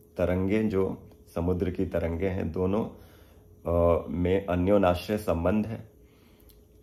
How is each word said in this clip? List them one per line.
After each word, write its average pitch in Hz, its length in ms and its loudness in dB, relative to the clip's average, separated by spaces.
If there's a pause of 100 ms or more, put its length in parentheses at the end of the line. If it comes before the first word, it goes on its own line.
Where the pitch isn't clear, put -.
(180)
तरंगे 92 460 0
जो 95 460 -2 (260)
समुद्र 87 360 0
की 92 140 -2
तरंगे 85 420 -2
हैं, 90 240 -4
दोनों, 92 380 -2 (760)
अ, 85 440 2
में 90 360 0
अन्योनाश्रय 90 720 2
संबंध 92 500 0
है। - 260 -12 (880)